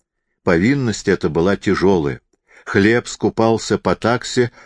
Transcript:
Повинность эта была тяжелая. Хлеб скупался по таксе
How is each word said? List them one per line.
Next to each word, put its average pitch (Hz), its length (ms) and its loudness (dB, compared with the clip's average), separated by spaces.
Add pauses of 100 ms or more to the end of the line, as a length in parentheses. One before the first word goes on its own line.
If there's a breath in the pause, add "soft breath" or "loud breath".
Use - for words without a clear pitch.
(440)
Повинность 110 640 0
эта 92 220 0
была 85 260 0
тяжелая. 87 640 0 (460 soft breath)
Хлеб 113 420 2
скупался 110 720 -2
по 92 180 0
таксе 120 560 -2 (140 soft breath)